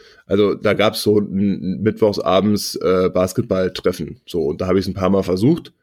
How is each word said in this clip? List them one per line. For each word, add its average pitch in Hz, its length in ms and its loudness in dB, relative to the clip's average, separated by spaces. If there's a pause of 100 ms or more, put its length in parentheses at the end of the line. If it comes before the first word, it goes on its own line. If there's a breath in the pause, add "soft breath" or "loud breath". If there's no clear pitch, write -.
(280 loud breath)
Also 101 280 2
da 104 200 0
gab's 101 280 0
so 104 180 4
ein, 95 560 -2
ein 69 60 -6
mittwochsabends, 101 920 0
äh, 92 400 2
Basketballtreffen. 92 1120 -2
So, 80 200 -2
und 78 140 -4
da 92 60 -4
hab 92 80 -4
ich's 95 140 0
ein 90 60 -6
paar 92 160 0
Mal 98 120 2
versucht. 104 500 0 (100)